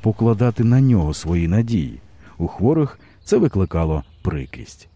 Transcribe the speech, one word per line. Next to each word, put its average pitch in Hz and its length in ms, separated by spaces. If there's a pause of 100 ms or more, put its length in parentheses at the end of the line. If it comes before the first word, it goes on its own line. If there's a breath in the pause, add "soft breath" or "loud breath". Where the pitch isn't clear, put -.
покладати 113 600
на 123 180
нього 98 320
свої 85 340
надії. 92 520 (380 loud breath)
У 85 100
хворих 143 520 (240 soft breath)
це - 140
викликало 82 680 (180)
прикрість. - 760